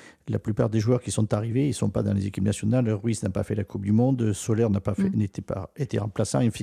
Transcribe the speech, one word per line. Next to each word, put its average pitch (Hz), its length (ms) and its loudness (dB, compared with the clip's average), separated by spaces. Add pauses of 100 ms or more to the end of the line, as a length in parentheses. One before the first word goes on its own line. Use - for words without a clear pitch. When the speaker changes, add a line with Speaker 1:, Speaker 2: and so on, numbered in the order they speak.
(280)
Speaker 1:
la 107 100 0
plupart 113 300 0
des 110 120 2
joueurs 123 220 2
qui - 80 -8
sont 107 220 0
arrivés. 113 320 0
Ils 147 40 2
ne 127 40 0
sont - 160 -2
pas 113 140 0
dans 104 100 0
les 98 140 0
équipes 98 180 -4
nationales. 110 460 2
Ruiz 107 320 -2
n'a 101 80 -2
pas 101 140 -2
fait 107 100 -4
la 104 100 -2
Coupe - 180 -8
du 101 100 0
Monde, 120 420 4
Soler 113 340 0
n'a 98 120 2
pas 101 140 -2
fait, 196 140 0
Speaker 2:
Mm. 196 80 -2
Speaker 1:
n'était 104 260 -2
pas, - 340 -8
était 120 220 -4
remplaçant, 107 420 -2
et 117 100 2 (120)